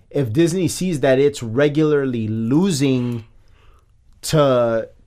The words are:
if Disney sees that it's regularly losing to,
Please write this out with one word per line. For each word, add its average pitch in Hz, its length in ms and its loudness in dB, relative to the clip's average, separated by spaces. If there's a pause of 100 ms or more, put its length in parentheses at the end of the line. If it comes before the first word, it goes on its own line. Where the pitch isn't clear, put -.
if 127 240 -4
Disney 170 340 0
sees 175 340 -4
that 135 180 4
it's 143 240 0
regularly 135 840 0
losing 123 960 0 (1000)
to, 123 680 2 (180)